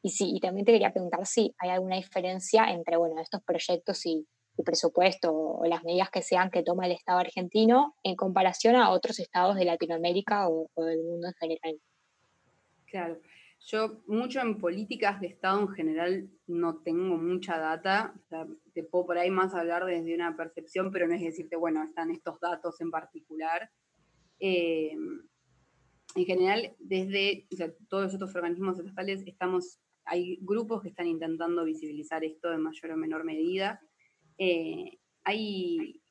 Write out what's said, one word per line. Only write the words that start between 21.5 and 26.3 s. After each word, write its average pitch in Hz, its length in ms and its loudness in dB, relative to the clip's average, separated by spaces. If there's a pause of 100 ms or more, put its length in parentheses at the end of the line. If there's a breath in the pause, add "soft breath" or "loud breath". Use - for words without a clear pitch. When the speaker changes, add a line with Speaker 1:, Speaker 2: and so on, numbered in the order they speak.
Speaker 2:
bueno, 160 280 0
están 165 260 -6
estos 160 300 -8
datos 170 400 -4
en 165 100 -6
particular. 160 800 -6 (680)
Eh, 165 560 0 (1200)
en 185 80 2
general, 190 560 2